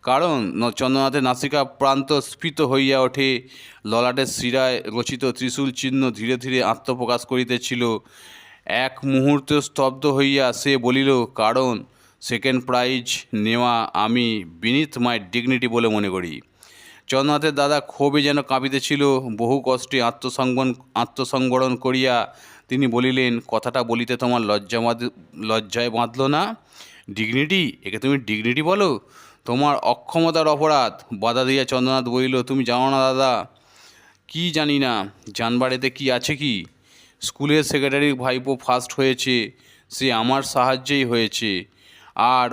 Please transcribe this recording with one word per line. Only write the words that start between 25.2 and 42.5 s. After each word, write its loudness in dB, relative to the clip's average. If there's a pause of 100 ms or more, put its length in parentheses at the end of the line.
লজ্জায় -2
বাঁধল -2
না? 0 (540)
ডিগনিটি? 0
একে -8
তুমি 2
ডিগনিটি -2
বলো? 0 (460)
তোমার 2
অক্ষমতার 0
অপরাধ।" 2 (120)
বাধা 0
দিয়া 2
চন্দ্রনাথ 0
বলিল, 0
"তুমি -2
জানো 2
না 2
দাদা?" 2 (800)
"কি -4
জানি 0
না? -2 (260)
জানবার 0
এতে -2
কি -2
আছে 0
কি? -2 (560)
স্কুলের 2
সেক্রেটারি 2
ভাইপো -2
ফার্স্ট -2
হয়েছে, 0 (380)
সে -2
আমার 2
সাহায্যেই 0
হয়েছে। -2 (500)
আর 2